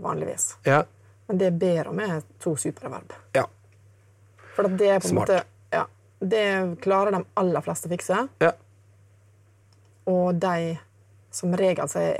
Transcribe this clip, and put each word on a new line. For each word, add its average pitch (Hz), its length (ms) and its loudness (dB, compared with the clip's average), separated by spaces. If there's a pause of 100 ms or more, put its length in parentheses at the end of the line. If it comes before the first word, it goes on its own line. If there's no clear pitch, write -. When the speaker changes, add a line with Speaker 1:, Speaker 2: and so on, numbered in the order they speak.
Speaker 1:
vanligvis. - 540 -6 (100)
Speaker 2:
Ja. 143 180 4 (440)
Speaker 1:
Men 202 100 -2
det 190 80 2
jeg 175 140 0
ber 165 300 0
om 170 100 -6
er 180 220 -4 (180)
to 165 160 -2
superverb. - 560 -8 (220)
Speaker 2:
Ja. 135 120 2 (1120)
Speaker 1:
For 202 100 2
at 185 120 0
det 202 120 4
er 196 100 4
på 190 60 -4
en 175 60 -2
Speaker 2:
Smart. 190 180 2
Speaker 1:
måte, 185 140 2 (300)
ja, - 120 0 (360)
det 196 600 0
klarer 196 300 2
de 185 140 -2 (100)
aller 175 260 2
fleste - 260 -6
å 165 100 -4
fikse. 214 320 -2 (100)
Speaker 2:
Ja. 165 120 4 (1600)
Speaker 1:
Og 180 320 2
de, 165 400 -2 (520)
som 175 220 -4
regel, 180 340 2
så 156 120 -8
er 165 200 0